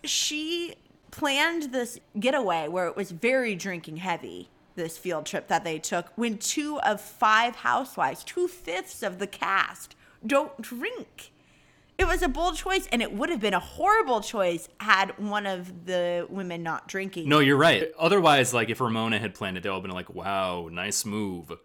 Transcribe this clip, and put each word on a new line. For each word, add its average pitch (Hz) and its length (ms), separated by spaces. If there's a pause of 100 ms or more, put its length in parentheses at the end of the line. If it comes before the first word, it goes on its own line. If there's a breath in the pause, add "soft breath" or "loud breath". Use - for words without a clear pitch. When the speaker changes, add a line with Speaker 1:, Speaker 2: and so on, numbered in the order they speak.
Speaker 1:
She 320 680 (360)
planned 294 640
this 240 260 (220)
getaway 196 480
where 180 180
it 160 100
was 190 140
very 226 460
drinking 170 400
heavy, 143 520 (280)
this 165 200
field 156 300
trip - 220
that 185 160
they 160 160
took, - 340
when 226 240
two 294 440
of 208 180
five 226 560
housewives, 185 680
two-fifths - 800
of 180 160
the 196 80
cast, - 720 (280 soft breath)
don't 277 380
drink. 339 680 (680 soft breath)
It 226 80
was 349 140
a 349 80
bold 330 280
choice, 370 360
and 233 80
it 208 140
would 285 160
have 277 100
been 202 140
a 175 40
horrible 320 640
choice 180 480 (120)
had 196 380
one 208 280
of 180 400
the 175 420
women 175 340
not 160 260
drinking. 190 380
Speaker 2:
No, 147 120
you're 139 180
right. 139 420
Otherwise, 160 540
like, 113 160
if 113 140
Ramona 113 360
had 104 160
planned 95 220
it, 87 60
they 101 80
would 95 60
have 92 60
been 95 100
like, 90 220
"Wow, 90 560
nice 92 360
move." 95 460 (120)